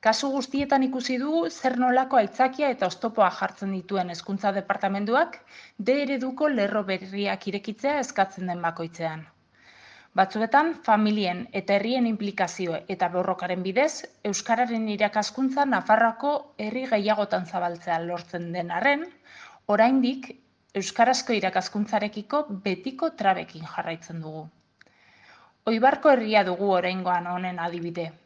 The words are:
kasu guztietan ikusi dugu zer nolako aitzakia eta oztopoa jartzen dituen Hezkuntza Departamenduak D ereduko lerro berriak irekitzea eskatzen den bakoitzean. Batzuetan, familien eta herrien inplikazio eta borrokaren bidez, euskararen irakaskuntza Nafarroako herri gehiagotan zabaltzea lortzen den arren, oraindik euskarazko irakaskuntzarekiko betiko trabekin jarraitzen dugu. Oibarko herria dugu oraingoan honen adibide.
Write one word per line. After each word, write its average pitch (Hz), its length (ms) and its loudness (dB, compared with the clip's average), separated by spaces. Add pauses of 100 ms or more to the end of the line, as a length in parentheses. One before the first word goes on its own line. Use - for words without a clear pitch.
kasu 226 300 2
guztietan 269 580 0
ikusi 254 280 -4
dugu 302 280 0
zer 254 340 -2
nolako 254 400 4
aitzakia 262 560 0
eta 180 160 -2
oztopoa 208 480 2
jartzen 196 320 -4
dituen 180 400 -4
Hezkuntza 196 400 -2
Departamenduak 202 920 -2 (340)
D 240 220 0
ereduko 269 540 -2
lerro 208 320 0
berriak 190 640 -4
irekitzea 214 520 -2
eskatzen 190 520 -2
den 175 160 -2
bakoitzean. 165 600 -8 (800)
Batzuetan, 226 680 2
familien 208 760 2
eta 196 240 0
herrien 240 300 2
inplikazio 196 720 -2 (100)
eta 180 200 0
borrokaren 180 540 -2
bidez, 233 460 0 (160)
euskararen 226 680 0
irakaskuntza 214 760 0
Nafarroako 226 680 2 (240)
herri 214 300 -6
gehiagotan 208 600 0
zabaltzea 175 540 -4
lortzen 170 500 -8
den 175 240 -6
arren, 285 300 2 (640)
oraindik 254 600 4 (480)
euskarazko 240 580 2
irakaskuntzarekiko 208 1080 -2 (220)
betiko 262 480 -4
trabekin 175 600 -2
jarraitzen 165 500 -8
dugu. 156 220 -12 (1200)
Oibarko 262 440 4
herria 214 320 6
dugu 185 300 2
oraingoan 180 580 0
honen 180 320 -4
adibide. 170 460 -6 (180)